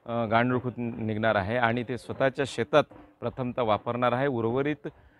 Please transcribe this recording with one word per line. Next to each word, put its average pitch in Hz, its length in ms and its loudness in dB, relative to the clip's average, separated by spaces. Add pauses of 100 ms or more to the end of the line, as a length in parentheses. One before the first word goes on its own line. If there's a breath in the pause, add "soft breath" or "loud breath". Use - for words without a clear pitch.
अ, 117 200 -2
गांडूळ 120 380 2
खत 120 140 -6
निघणार 113 580 0
आहे 104 220 0
आणि 120 320 0
ते 127 80 -4
स्वतःच्या 135 500 -2
शेतात 127 360 4 (360)
प्रथमतः 123 420 -4
वापरणार 120 500 0
आहे. 127 160 0
उर्वरित 135 600 -2 (320 soft breath)